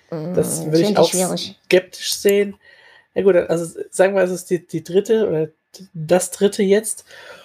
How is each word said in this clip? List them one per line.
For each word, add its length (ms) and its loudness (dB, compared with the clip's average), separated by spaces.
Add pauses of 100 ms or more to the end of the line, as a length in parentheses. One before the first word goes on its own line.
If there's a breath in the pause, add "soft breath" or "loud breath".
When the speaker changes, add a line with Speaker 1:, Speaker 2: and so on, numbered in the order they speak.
Speaker 1:
Das 520 -4
Speaker 2:
Mm, 40 -10
Speaker 1:
würde 140 0
ich 80 2
Speaker 2:
finde 60 2
ich 40 -2
Speaker 1:
auch 140 4
Speaker 2:
schwierig. 540 -4
Speaker 1:
skeptisch 500 0
sehen. 400 0 (580 soft breath)
Na 80 -2
gut, 140 6
also 440 -2 (120)
sagen 240 2
wir, 80 2
es 80 0
ist 180 -8
die, 160 -4
die 180 -8
dritte 460 0
oder 180 -2 (460)
das 380 0
dritte 320 0
jetzt. 420 0 (400 loud breath)